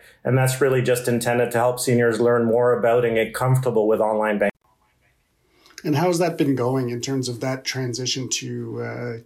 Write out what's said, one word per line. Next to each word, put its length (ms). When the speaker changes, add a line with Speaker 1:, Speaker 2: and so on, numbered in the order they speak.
Speaker 1:
and 120
that's 240
really 220
just 260
intended 440
to 60
help 220
seniors 400
learn 240
more 340
about 260
and 100
get 200
comfortable 540
with 120
online 380
banking. 120
Speaker 2:
And 120
how 100
has 120
that 200
been 160
going 360
in 100
terms 280
of 120
that 240
transition 640
to, 540
uh, 440